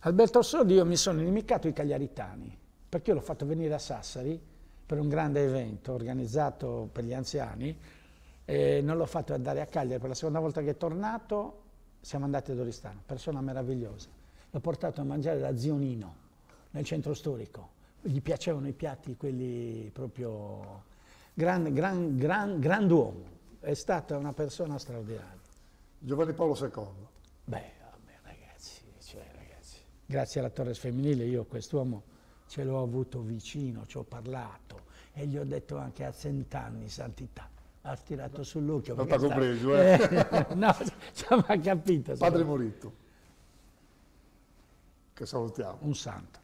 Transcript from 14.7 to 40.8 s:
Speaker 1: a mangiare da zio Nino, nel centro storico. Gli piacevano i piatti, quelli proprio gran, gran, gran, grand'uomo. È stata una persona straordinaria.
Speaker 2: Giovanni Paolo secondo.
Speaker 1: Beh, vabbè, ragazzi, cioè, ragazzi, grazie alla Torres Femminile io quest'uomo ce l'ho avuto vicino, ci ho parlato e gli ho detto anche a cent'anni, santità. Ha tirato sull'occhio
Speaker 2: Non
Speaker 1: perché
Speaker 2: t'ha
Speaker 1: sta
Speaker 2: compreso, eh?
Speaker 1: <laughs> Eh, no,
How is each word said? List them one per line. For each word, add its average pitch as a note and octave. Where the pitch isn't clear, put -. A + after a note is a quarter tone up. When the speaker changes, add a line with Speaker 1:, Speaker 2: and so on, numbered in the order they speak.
Speaker 1:
a C#3+
mangiare C#3+
da C3+
zio C#3+
Nino, A#2+
nel D3
centro D3+
storico. A2+
Gli C#3
piacevano D3+
i C3+
piatti, C3+
quelli A#2+
proprio G#2
gran, E3
gran, E3+
gran, F3+
grand'uomo. D#3+
È D3
stata D#3
una C#3+
persona D3
straordinaria. A2
Speaker 2:
Giovanni D3
Paolo D#3+
secondo. G#2
Speaker 1:
Beh, -
vabbè, -
ragazzi, -
cioè, -
ragazzi, -
grazie C3+
alla B2
Torres B2
Femminile C3
io A#2+
quest'uomo B2
ce -
l'ho C3+
avuto B2+
vicino, A2+
ci -
ho B2
parlato A#2+
e C#3+
gli C#3+
ho D3
detto C#3
anche C3+
a C3
cent'anni, B2
santità. -
Ha C3+
tirato C3+
sull'occhio D3
Speaker 2:
Non C3
Speaker 1:
perché C#3+
Speaker 2:
t'ha C#3
Speaker 1:
sta C#3+
Speaker 2:
compreso, B2+
eh? F#3
Speaker 1:
<laughs> D3
Eh, -
no, G3